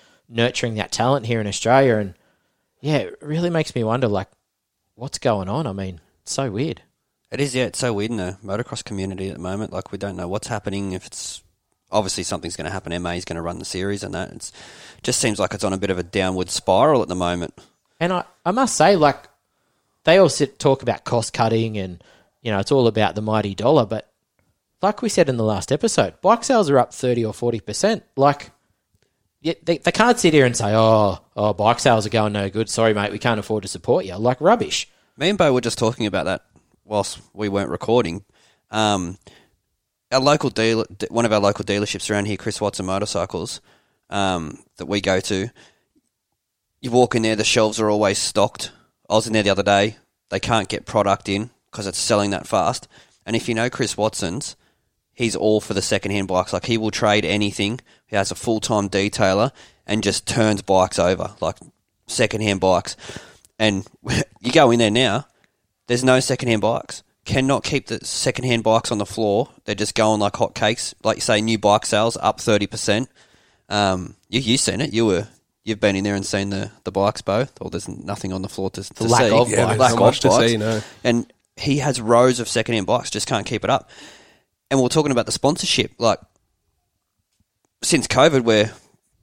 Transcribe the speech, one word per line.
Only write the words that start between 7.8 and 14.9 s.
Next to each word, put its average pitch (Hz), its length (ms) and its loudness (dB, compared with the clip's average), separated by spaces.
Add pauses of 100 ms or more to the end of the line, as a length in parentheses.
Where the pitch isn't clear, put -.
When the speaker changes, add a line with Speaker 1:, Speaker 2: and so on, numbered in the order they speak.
Speaker 2:
weird 104 180 -2
in 113 60 -6
the 90 260 -6
motocross 107 400 -8
community 95 460 -6
at 82 60 -12
the 71 60 -14
moment. 95 320 -8
Like, - 180 -10
we 98 60 -10
don't 98 200 -8
know 90 100 -8
what's 98 200 -6
happening. 98 460 -6
If 92 120 -10
it's, - 380 -16 (480)
obviously 95 320 0
something's 85 320 -8
gonna 80 160 -8
happen. 90 220 -8
M 90 120 -6
A 87 80 -4
is 87 120 -8
gonna 85 160 -8
run 85 180 -8
the 82 60 -12
series 98 380 -6
and - 100 -10
that. - 180 -8
It's, - 200 -16 (520)